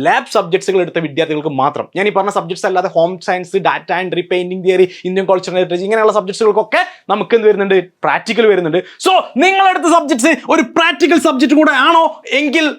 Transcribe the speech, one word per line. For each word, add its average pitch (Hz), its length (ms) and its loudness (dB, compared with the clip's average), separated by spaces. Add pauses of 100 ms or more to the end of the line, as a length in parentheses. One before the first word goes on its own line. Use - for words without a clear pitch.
ലാബ് 233 300 0
സബ്ജക്ട്സുകൾ 185 480 0
എടുത്ത 170 220 -6
വിദ്യാർത്ഥികൾക്ക് 151 460 -4 (100)
മാത്രം. 139 260 -2 (100)
ഞാൻ 202 120 0
ഈ - 80 -4
പറഞ്ഞ 190 200 -2
സബ്ജക്ട്സ് 170 320 -6
അല്ലാതെ 185 260 -2
ഹോം 170 160 2 (160)
സയൻസ്, 185 380 -4
ഡാറ്റ 151 260 -4 (100)
എൻട്രി, 175 300 -4
പെയിന്റിംഗ് 180 360 -4
തിയറി, 185 200 4 (220)
ഇന്ത്യൻ 190 220 -2
കൾച്ചറൽ 180 280 -2
ഹെറിറ്റേജ്, 175 280 -2
ഇങ്ങനെയുള്ള 220 300 2
സബ്ജക്ട്സുകൾക്കൊക്കെ 208 640 0 (300)
നമുക്ക് 180 240 0
എന്ത് 214 120 2
വരുന്നുണ്ട്? 196 260 2 (300)
പ്രാക്ടിക്കൽ 185 460 0
വരുന്നുണ്ട്. 175 280 0 (260)
So, 381 80 2 (300)
നിങ്ങളെടുത്ത 370 520 2
സബ്ജക്ട്സ് 302 380 2 (200)
ഒരു 320 100 2 (140)
പ്രാക്ടിക്കൽ 330 500 2
സബ്ജക്ട് 277 320 2
കൂടെ 302 140 4 (140)
ആണോ 330 180 4 (360)
എങ്കിൽ 302 240 0 (120)